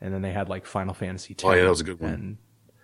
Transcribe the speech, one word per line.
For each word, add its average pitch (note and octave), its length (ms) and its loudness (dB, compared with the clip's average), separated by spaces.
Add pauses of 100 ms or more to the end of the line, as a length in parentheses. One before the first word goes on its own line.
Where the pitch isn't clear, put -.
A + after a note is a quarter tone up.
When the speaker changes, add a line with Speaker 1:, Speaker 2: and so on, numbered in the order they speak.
Speaker 1:
and F#2+ 140 -6
then F#2+ 80 -4
they F#2+ 80 -4
had, F#2+ 180 -4
like, F#2 160 -8
Final F#2+ 300 -4
Fantasy F#2 400 -10
ten. F#2+ 160 2
Speaker 2:
Oh, - 20 8
yeah, F2+ 80 8
that F#2 80 8
was E2+ 120 4
a - 20 -4
good E2 160 -8
one. E2 120 -4
Speaker 1:
And, F#2+ 260 -8 (460)